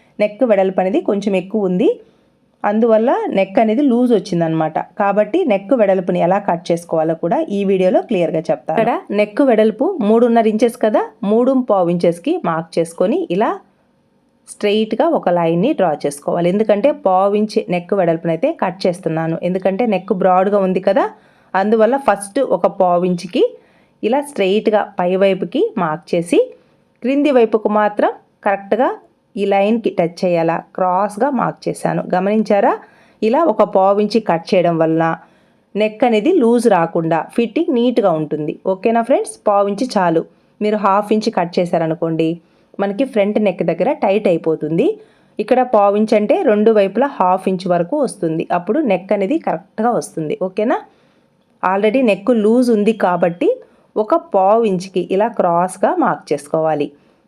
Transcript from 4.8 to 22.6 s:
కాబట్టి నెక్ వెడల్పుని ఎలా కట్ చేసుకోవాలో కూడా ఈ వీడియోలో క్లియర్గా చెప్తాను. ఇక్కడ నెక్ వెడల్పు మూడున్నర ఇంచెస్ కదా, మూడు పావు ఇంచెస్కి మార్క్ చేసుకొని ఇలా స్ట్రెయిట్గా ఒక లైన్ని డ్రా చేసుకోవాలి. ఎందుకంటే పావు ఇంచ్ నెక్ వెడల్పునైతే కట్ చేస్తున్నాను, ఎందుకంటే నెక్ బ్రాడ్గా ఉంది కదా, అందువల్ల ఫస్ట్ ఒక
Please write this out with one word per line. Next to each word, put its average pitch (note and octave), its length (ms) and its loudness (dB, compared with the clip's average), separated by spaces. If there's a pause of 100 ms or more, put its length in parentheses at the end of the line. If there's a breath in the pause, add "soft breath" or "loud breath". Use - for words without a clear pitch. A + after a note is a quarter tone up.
కాబట్టి G3+ 380 0 (140)
నెక్ G3 280 -2
వెడల్పుని F#3+ 460 2
ఎలా F#3 120 2 (100)
కట్ E3+ 220 -2
చేసుకోవాలో E3 520 -2
కూడా F3 160 0 (200)
ఈ - 20 0 (100)
వీడియోలో F#3+ 380 2
క్లియర్గా E3+ 400 -2
చెప్తాను. D#3+ 320 -2
ఇక్కడ A#3 140 0 (260)
నెక్ G#3 300 0
వెడల్పు A3 360 2 (220)
మూడున్నర A#3 460 4
ఇంచెస్ A#3 300 0
కదా, A#3 180 2 (280)
మూడు A#3+ 220 2 (180)
పావు F#3 240 2
ఇంచెస్కి F3 400 0 (160)
మార్క్ E3 280 -6
చేసుకొని F#3 420 -2 (160)
ఇలా A#3+ 140 0 (1000)
స్ట్రెయిట్గా A3 540 -2 (100)
ఒక - 120 -4 (100)
లైన్ని E3+ 400 0
డ్రా E3+ 160 0 (100)
చేసుకోవాలి. E3+ 500 -4
ఎందుకంటే G#3+ 340 2 (180)
పావు F#3+ 320 2
ఇంచ్ G#3+ 180 -4 (160)
నెక్ F3 180 -4 (120)
వెడల్పునైతే E3 480 0 (120)
కట్ F#3 220 -2
చేస్తున్నాను, E3 520 -2 (120)
ఎందుకంటే F#3+ 360 -2 (100)
నెక్ F#3 260 -4
బ్రాడ్గా F#3+ 460 2
ఉంది F#3+ 240 -2
కదా, C4 140 2 (560 soft breath)
అందువల్ల A3 360 2 (100)
ఫస్ట్ G3+ 320 0 (180)
ఒక F3+ 100 2 (140)